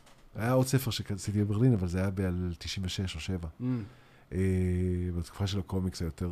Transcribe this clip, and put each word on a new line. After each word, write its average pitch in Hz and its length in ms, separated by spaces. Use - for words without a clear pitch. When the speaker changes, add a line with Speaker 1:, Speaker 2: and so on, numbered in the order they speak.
Speaker 1:
היה 117 180
עוד 131 140
ספר 127 240
שעשיתי 104 540
בברלין, 107 280
אבל 92 160
זה 87 100
היה 95 160
בתשעים 90 720
ושש 90 280
או 78 60
שבע. 85 280
Speaker 2:
Mm. 120 40
Speaker 1:
אה, 87 60
בתקופה 92 280
של 98 120
הקומיקס 92 440
היותר, 85 280